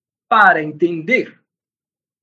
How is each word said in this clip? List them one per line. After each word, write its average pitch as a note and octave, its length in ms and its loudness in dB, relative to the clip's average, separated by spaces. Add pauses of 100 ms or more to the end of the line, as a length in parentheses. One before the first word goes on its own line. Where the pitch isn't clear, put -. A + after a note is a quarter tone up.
(280)
para F#3+ 340 4
entender E3 800 -4 (800)